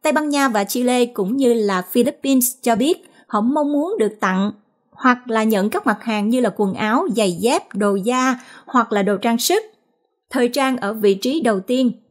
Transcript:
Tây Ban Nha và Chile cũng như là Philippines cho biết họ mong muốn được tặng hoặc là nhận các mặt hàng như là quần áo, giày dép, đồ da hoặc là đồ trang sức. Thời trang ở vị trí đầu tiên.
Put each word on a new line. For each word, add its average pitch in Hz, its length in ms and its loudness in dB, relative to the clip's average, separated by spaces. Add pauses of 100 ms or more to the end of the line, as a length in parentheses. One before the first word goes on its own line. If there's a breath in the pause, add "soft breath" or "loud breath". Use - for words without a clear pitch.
Tây 302 120 0
Ban 302 160 0
Nha 285 180 0
và 208 160 0
Chile 247 420 0
cũng 240 320 -4
như 254 160 2
là 202 280 0
Philippines 254 640 0 (160)
cho 233 140 2
biết 269 220 0 (300 soft breath)
họ 214 140 -2
mong 285 320 0
muốn 320 260 -2
được 208 200 0
tặng 196 320 0 (400)
hoặc 247 380 0
là 220 140 0
nhận 214 260 2
các 415 180 -4
mặt 214 160 -2
hàng 214 260 -2
như 254 100 2
là 226 180 0
quần 196 160 0
áo, 240 420 -2
giày 208 160 2
dép, 220 440 -2
đồ 202 200 0
da 247 440 0 (260 loud breath)
hoặc - 260 0
là 202 120 0
đồ 196 140 0
trang 233 200 0
sức. 370 260 0 (680)
Thời 240 180 0
trang 262 300 -2
ở 202 160 -4
vị 208 220 2
trí 262 260 -4
đầu 220 180 0
tiên. 247 320 0 (200)